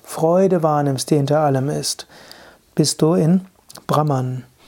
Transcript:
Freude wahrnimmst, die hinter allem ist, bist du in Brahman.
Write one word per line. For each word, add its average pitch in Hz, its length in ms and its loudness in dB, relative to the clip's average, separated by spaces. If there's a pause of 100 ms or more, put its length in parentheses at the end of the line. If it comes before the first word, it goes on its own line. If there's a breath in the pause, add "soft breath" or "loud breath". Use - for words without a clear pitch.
Freude 175 580 0
wahrnimmst, 147 480 0
die 156 60 2
hinter 143 240 2
allem 135 280 0
ist, 151 380 -6 (680 loud breath)
bist - 260 0
du 160 120 2
in 185 320 2 (420)
Brahman. 131 560 -2 (240 loud breath)